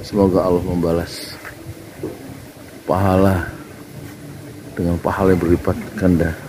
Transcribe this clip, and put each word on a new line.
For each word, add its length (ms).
Semoga 400
Allah 160
membalas 720
pahala 640
dengan 240
pahala 320
yang 80
berlipat 360
ganda. 320